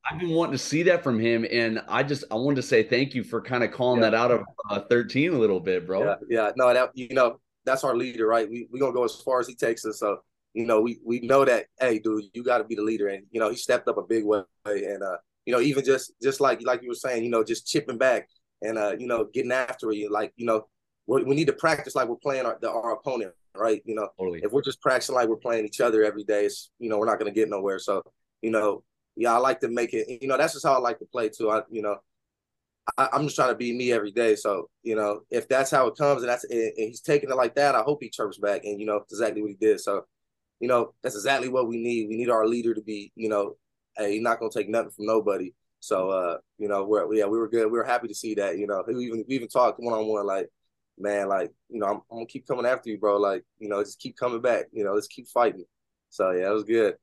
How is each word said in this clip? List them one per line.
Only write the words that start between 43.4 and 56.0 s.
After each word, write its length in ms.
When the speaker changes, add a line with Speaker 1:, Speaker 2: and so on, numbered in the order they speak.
Speaker 2:
hey, 160
he's 80
not 180
gonna 120
take 180
nothing 220
from 140
nobody. 480
So, 300
uh, 280
you 100
know, 160
we're, 300
yeah, 120
we 120
were 100
good. 240
We 60
were 80
happy 220
to 80
see 200
that, 220
you 100
know, 180
we 200
even, 220
we 80
even 120
talked 320
one-on-one, 460
like, 240
man, 320
like, 220
you 100
know, 80
I'm, 140
I'm 60
gonna 80
keep 220
coming 180
after 240
you, 80
bro. 200
Like, 260
you 100
know, 120
just 180
keep 180
coming 240
back, 300
you 120
know, 100
let's 140
keep 220
fighting. 360